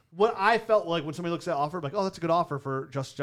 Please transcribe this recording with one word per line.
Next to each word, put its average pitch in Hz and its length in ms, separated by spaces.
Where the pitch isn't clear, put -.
what 214 280
I 214 200
felt 196 280
like 165 180
when 151 100
somebody 170 180
looks 165 160
at 170 40
that 151 60
offer, 151 220
like, 143 140
oh, 202 100
that's 190 140
a - 20
good 165 100
offer 165 300
for 135 320
Justin 135 300